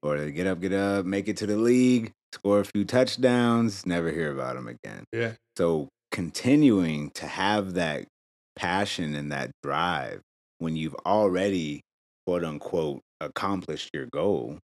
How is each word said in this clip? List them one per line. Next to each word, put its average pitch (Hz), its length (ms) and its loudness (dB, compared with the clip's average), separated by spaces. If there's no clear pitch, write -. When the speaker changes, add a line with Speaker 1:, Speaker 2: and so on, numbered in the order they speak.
Speaker 1:
Or 73 160 0
they 76 120 -4
get 85 160 -2
up, 90 140 -2
get 92 140 -2
up, 98 320 0
make 98 220 -2
it 104 100 -2
to 107 80 -4
the 104 100 0
league, 123 560 4
score 101 260 4
a 101 40 0
few 101 200 0
touchdowns, 123 1000 2
never 87 240 0
hear 78 220 -2
about 64 240 -6
'em 62 120 -10
again. 52 440 -14
Speaker 2:
Yeah. 117 200 -2
Speaker 1:
So 82 320 0
continuing 95 1040 4
to - 120 -10
have 95 480 -2
that 82 320 -2
passion 90 580 -2
and 71 180 -6
that 69 180 -6
drive 73 580 -2
when 82 180 -4
you've 80 180 -4
already, 92 760 2
quote 87 180 0
unquote, 76 560 -4
accomplished 87 720 -6
your 69 120 -6
goal. 78 520 -2